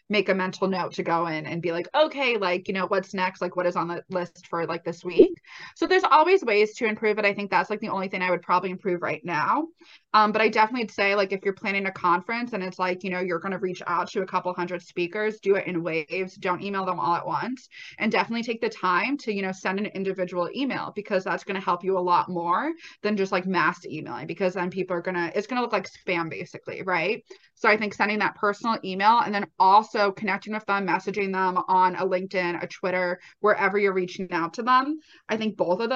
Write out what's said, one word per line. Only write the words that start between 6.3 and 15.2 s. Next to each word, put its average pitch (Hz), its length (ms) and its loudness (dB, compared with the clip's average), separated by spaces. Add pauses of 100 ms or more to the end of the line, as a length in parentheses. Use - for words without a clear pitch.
ways 214 320 4
to 254 100 0
improve 214 320 0
it. 208 80 2
I 202 80 2
think 202 160 -6
that's, 185 220 2
like, 208 80 -2
the 214 100 -6
only 190 200 -2
thing 190 120 -6
I 185 80 0
would 175 140 0
probably 185 260 2
improve 185 320 -4
right 156 240 -4
now. 190 440 0 (440)
Um, 214 180 6
but 214 100 2
I 220 80 6
definitely 226 340 2
would 202 80 -6
say, 202 240 2
like, 196 160 2
if 196 120 -4
you're 196 100 0
planning 196 340 -4
a 190 40 -4
conference 226 640 -2
and 190 100 -4
it's 185 160 -8
like, 185 240 -2
you 196 60 -4
know, 180 120 -4
you're 175 180 -2
gonna 185 180 -6
reach 185 300 -6
out 175 240 -2
to 202 100 -2
a 185 60 -4
couple 180 260 -2
hundred 180 300 -6
speakers, 214 560 -4